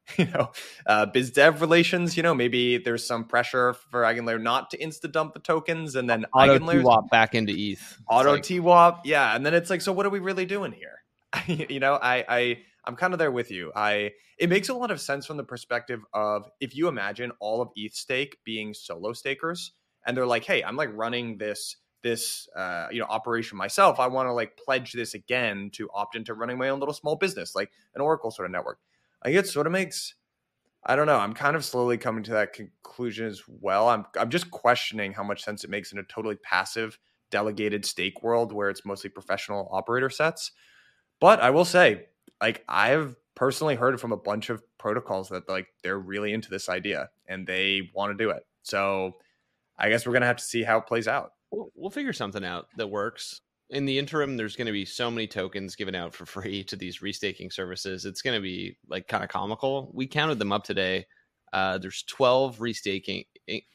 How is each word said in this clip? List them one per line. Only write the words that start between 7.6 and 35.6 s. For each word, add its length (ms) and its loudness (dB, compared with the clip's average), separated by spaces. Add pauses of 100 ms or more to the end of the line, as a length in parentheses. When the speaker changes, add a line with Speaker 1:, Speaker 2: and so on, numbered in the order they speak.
Speaker 2:
It's 280 -20
Speaker 1:
Auto 260 6
Speaker 2:
like 100 2
Speaker 1:
T 160 -2
wop, 460 8
yeah. 300 4
And 100 -2
then 80 4
it's 160 2
like, 120 0
so 100 -2
what 140 0
are 40 0
we 100 -2
really 260 -2
doing 260 -4
here? 300 -20 (320)
<laughs> 360 -4
You 100 -4
know, 160 4
I, 320 2
I, 300 2 (280)
I'm 100 -8
kinda 220 0
there 140 2
with 200 -4
you. 240 -10
I, 380 0 (240)
it 120 2
makes 200 2
a 40 -4
lot 180 -4
of 100 -4
sense 240 -6
from 100 -12
the 80 -8
perspective 680 -8
of 360 0 (120)
if 120 -8
you 140 0
imagine 440 -4 (100)
all 200 -2
of 160 -4
eth 180 -10
stake 500 -4
being 280 -6
solo 380 -8
stakers, 640 -6 (320)
and 100 -2
they're 120 0
like, 180 0
"Hey, 180 2
I'm, 140 -6
like, 160 -2
running 440 -4
this, 380 -8 (260)
this, 540 -4
uh, 360 -6
you 80 -6
know, 80 -4
operation 500 -2
myself. 420 6
I 80 4
wanna, 260 0
like, 220 -4
pledge 380 -4
this 220 -6
again 580 -2
to 200 -10
opt 220 -6
into 180 -10
running 240 -6
my 120 0
own 100 -2
little 140 -4
small 240 -2
business, 380 -4
like 160 -4 (220)
an 60 -8
Oracle 320 0
sort 140 -8
of 80 -6
network." 260 -8 (460)
Like, 80 2
it 140 4
sort 180 -2
of 80 0
makes, 400 -6 (720)
I 120 2
don't 120 4
know. 100 6
I'm 160 0
kind 220 0
of 100 -4
slowly 320 0
coming 280 -4
to 80 -8
that 200 0
conclusion 720 -10
as 220 -8
well. 420 2
I'm, 160 2 (100)
I'm 140 0
just 220 -2
questioning 600 0
how 120 -8
much 200 -6
sense 200 -8